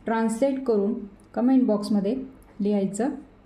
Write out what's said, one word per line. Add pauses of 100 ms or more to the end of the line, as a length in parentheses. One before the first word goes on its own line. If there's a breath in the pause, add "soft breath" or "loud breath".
ट्रान्सलेट
करून (400)
कमेंट
बॉक्समध्ये (460)
लिहायचं (360)